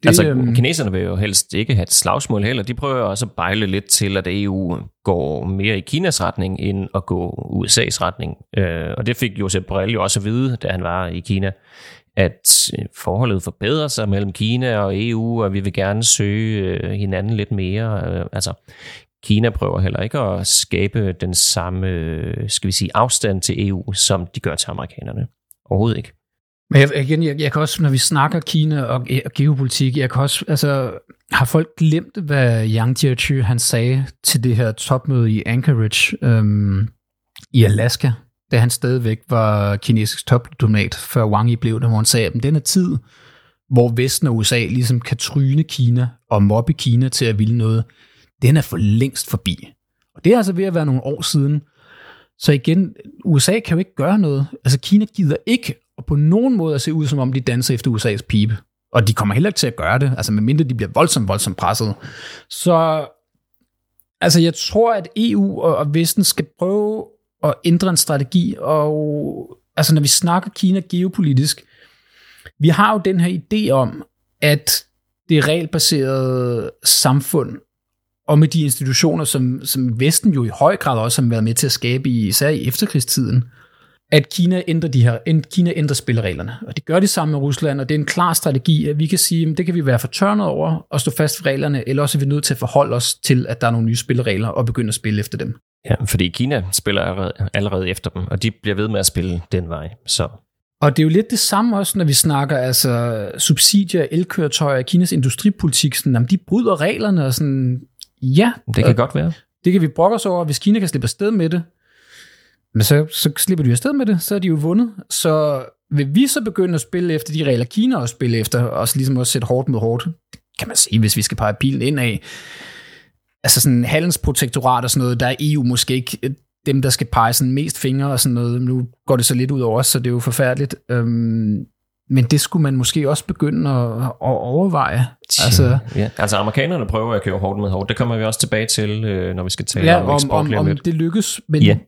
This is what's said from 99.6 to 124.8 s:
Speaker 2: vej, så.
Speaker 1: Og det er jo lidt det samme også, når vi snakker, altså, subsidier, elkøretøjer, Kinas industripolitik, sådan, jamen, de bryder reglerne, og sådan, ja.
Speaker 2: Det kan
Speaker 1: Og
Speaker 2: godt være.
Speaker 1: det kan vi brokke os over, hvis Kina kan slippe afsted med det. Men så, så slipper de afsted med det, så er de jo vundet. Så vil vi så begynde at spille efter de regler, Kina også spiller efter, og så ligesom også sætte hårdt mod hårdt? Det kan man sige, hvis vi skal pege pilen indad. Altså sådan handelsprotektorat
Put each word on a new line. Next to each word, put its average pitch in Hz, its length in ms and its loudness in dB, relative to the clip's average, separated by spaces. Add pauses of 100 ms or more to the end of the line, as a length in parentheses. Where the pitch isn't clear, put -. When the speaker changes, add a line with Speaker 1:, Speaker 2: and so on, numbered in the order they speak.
Speaker 2:
vej, 78 200 -10 (180)
så. - 220 -2 (520)
Speaker 1:
Og 147 160 2
det 156 60 2
er - 20 4
jo 156 60 2
lidt 202 200 2
det 233 80 -2
samme 220 400 0
også, 202 200 -2
når 180 60 0
vi 143 80 2
snakker, 143 440 0
altså, 120 720 0 (100)
subsidier, 175 720 2
elkøretøjer, 147 720 0
Kinas 175 300 2
industripolitik, 143 800 0
sådan, - 180 0
jamen, 123 160 2
de 190 80 2
bryder 196 440 0
reglerne, 185 460 0
og 127 80 0
sådan, 135 460 0 (420)
ja. 156 300 4 (140)
Speaker 2:
Det 110 80 -4
kan 98 120 2
Speaker 1:
Og 120 100 6
Speaker 2:
godt 120 180 0
være. 160 180 0 (320)
Speaker 1:
det 180 80 4
kan 185 100 4
vi 156 60 2
brokke 180 260 2
os 214 120 -4
over, 180 180 0
hvis 143 140 -2
Kina 208 200 2
kan 196 100 0
slippe 127 160 -4
afsted 202 260 -2
med 180 180 2
det. 170 140 0 (1120)
Men 110 80 4
så, 147 280 4
så - 260 -2
slipper 170 280 0
de 123 60 4
afsted 123 220 0
med 277 140 0
det, 196 160 0
så - 120 -4
er 202 40 -2
de 185 100 -2
jo 160 60 2
vundet. 175 360 0 (200)
Så 151 540 0 (260)
vil 143 240 0
vi 247 120 6
så 277 180 -2
begynde 185 300 -2
at 156 60 0
spille 175 340 -4
efter 156 180 -6
de 156 120 -2
regler, 123 200 2
Kina 240 320 0
også 120 160 -4
spiller 120 260 0
efter, 120 240 0
og 113 260 -2
så - 80 -2
ligesom 135 200 0
også 123 160 -2
sætte 117 140 -2
hårdt 127 220 0
mod 123 120 0
hårdt? 117 240 0
Det - 360 -10 (180)
kan - 100 -8
man - 80 -4
sige, - 220 2
hvis 107 180 2
vi 107 60 -2
skal 104 140 -4
pege 104 240 -2
pilen 135 220 0
indad. 123 360 -2 (1300)
Altså 127 160 2
sådan 120 240 4
handelsprotektorat 131 1000 0